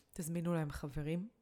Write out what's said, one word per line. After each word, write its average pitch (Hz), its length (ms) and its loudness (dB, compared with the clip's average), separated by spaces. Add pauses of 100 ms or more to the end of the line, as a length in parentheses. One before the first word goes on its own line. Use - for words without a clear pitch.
(140)
תזמינו 170 400 0
להם 156 180 2
חברים 156 580 -2 (120)